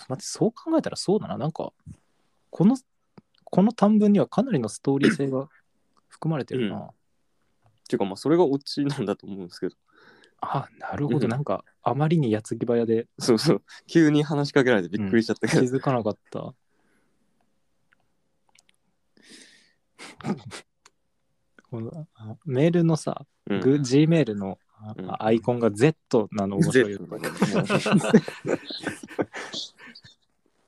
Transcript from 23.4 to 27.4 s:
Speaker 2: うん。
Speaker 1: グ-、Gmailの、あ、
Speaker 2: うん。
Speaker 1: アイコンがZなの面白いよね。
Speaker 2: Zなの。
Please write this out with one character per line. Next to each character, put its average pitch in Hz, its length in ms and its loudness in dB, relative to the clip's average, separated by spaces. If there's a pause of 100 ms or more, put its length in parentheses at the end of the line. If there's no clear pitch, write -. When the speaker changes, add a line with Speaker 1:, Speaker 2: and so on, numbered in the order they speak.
Speaker 2:
う 101 60 0
ん。 95 40 -2
Speaker 1:
グ-、 127 160 4
Gmail 147 580 2
の、 95 240 -6 (220)
あ、 107 160 -14
Speaker 2:
う 98 60 -12
ん。 92 200 -8
Speaker 1:
ア 110 100 4
イ 113 80 4
コ 123 120 0
ン 120 60 -2
が 117 140 2
Z 113 600 2
な 101 140 0
の 101 120 -2
面 156 140 4
白 123 160 6
い 101 40 -6
よ 98 80 -8
ね。 87 80 -14
Speaker 2:
Z 107 100 -12
な - 100 -8
の。 - 1300 0 (2000)